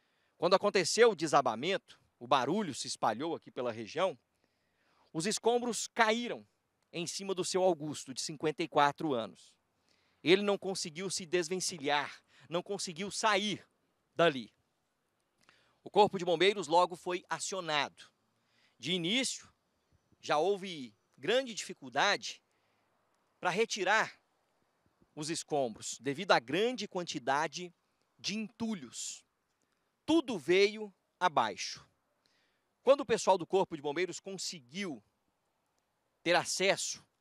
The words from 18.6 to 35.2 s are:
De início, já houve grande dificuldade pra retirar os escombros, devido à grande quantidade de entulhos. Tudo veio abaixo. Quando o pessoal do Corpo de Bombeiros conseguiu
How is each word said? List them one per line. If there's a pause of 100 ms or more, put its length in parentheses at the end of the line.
De
início, (680)
já
houve (240)
grande
dificuldade (960)
pra
retirar (1040)
os
escombros,
devido
à
grande
quantidade (460)
de
entulhos. (800)
Tudo
veio (260)
abaixo. (960)
Quando
o
pessoal
do
Corpo
de
Bombeiros
conseguiu (1200)